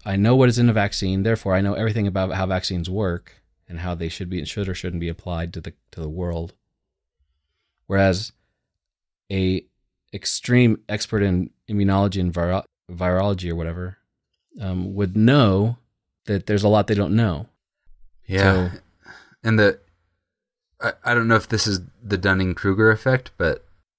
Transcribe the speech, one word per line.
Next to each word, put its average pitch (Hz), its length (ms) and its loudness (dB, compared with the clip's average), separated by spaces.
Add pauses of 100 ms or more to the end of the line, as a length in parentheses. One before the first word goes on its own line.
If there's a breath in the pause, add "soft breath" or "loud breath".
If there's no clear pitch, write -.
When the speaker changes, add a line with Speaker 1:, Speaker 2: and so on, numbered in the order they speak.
Speaker 1:
I 98 100 -4
know 110 200 4
what 131 140 6
is 117 100 0
in 120 100 6
a 110 40 2
vaccine, 98 500 -2
therefore 107 320 0
I 95 60 2
know 101 120 0
everything 110 340 -2
about 95 260 -2
how 95 120 -2
vaccines 90 440 -4
work 92 520 -6 (260)
and 85 120 -12
how 87 160 -6
they 82 140 -6
should 87 200 -10
be 90 100 -6
and 73 80 -8
should 101 220 -6
or 90 60 -6
shouldn't 87 260 -6
be 85 80 -4
applied 85 440 -6
to 82 80 -10
the, 82 120 -14 (180)
to - 100 -16
the 78 80 -6
world. 85 440 -6 (1300)
Whereas 98 440 2 (1000)
a 95 340 0 (480)
extreme 123 760 2
expert 104 360 -2
in 92 260 0 (200)
immunology 98 500 2
and 90 140 -2
viro-, 87 320 -2 (260)
virology 90 600 -2
or 82 40 -4
whatever, 85 420 -8 (640)
um, 92 340 -4
would 98 200 -2
know 113 600 4 (480)
that 101 200 -4
there's 104 180 0
a 107 40 4
lot 104 200 4
they 110 80 2
don't 101 200 0
know. 107 320 0 (800)
Speaker 2:
Yeah. 95 440 2
Speaker 1:
So - 60 -14 (680 loud breath)
Speaker 2:
And 110 140 2
the, 104 220 4 (1000)
I, - 140 -4 (100)
I 120 120 0
don't 117 120 2
know 113 80 4
if 104 140 0
this 110 160 -2
is 98 160 -2 (220)
the 101 140 -2
Dunning-Kruger 95 760 2
effect, 127 460 0
but 80 280 -2 (340)